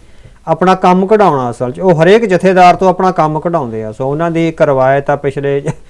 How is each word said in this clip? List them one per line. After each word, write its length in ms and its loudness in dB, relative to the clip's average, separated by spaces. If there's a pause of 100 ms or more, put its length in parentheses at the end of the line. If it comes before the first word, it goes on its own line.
(480)
ਆਪਣਾ 260 0
ਕੰਮ 320 2
ਕਢਾਉਣਾ 440 0
ਅਸਲ 220 -6
'ਚ। 80 -12
ਉਹ 220 2
ਹਰੇਕ 220 4
ਜਥੇਦਾਰ 520 4
ਤੋਂ 120 0
ਆਪਣਾ 220 0
ਕੰਮ 300 -2
ਕਢਾਉਂਦੇ 440 -6
ਆ। 80 -10
ਸੋ 180 -6
ਉਹਨਾਂ 200 -4
ਦੀ 180 -2
ਇੱਕ 140 -2
ਰਵਾਇਤ 480 0
ਆ, 60 0
ਪਿਛਲੇ 460 -4 (280)